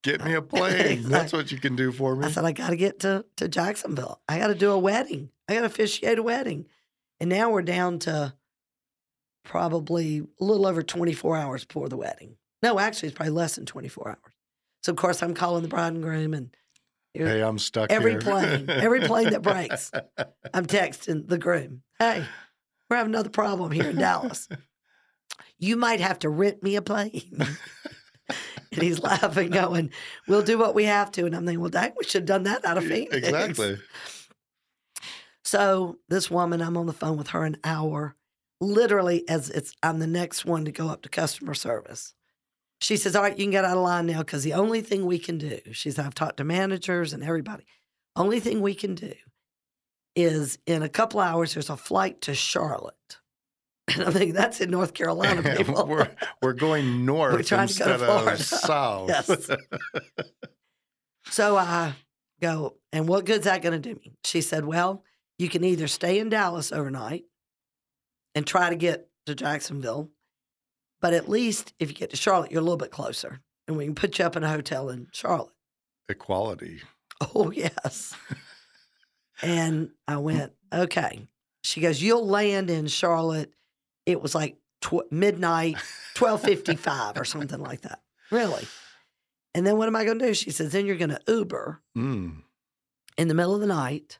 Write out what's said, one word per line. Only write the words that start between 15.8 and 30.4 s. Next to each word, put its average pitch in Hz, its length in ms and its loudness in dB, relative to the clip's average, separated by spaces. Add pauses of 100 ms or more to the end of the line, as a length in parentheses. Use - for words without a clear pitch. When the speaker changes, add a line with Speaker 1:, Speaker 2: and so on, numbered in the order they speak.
Speaker 2:
and 165 80 -4
groom 156 320 -2
and 131 200 -8 (600)
Speaker 1:
Hey, 110 280 2
I'm 110 160 0
stuck 110 320 0
Speaker 2:
every 220 220 4
Speaker 1:
here. - 80 0
Speaker 2:
plane, 165 500 2
every 226 300 4
plane 226 300 4
that 208 120 0
breaks, 185 480 0 (320)
Speaker 1:
<laughs> - 320 -10
Speaker 2:
I'm 175 120 0
texting 165 600 0
the 175 120 0
groom, 139 440 -2 (160)
"Hey, 175 260 2 (640)
we're 240 80 2
having 220 160 0
another 220 180 -2
problem 190 420 0
here 165 180 2
in 165 80 -2
Dallas. 185 540 0
Speaker 1:
<laughs> 147 60 -12 (1000)
Speaker 2:
You 214 160 2
might 233 220 2
have 180 220 0
to 160 80 0
rent 196 340 2
me 196 140 0
a 202 60 0
plane." 208 540 -4
<laughs> 147 220 -4 (1200)
And 165 80 4
he's 170 120 2
<laughs> - 40 -6
laughing, 180 480 2
going, 175 400 2 (360)
"We'll 208 160 6